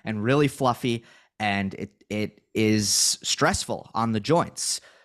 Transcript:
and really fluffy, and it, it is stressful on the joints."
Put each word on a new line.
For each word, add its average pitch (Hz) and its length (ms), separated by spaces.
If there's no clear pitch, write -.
and 107 180
really 139 260
fluffy, 120 560
and 98 360
it, - 160
it 104 320
is 107 680
stressful - 720
on 113 180
the 110 80
joints." 135 600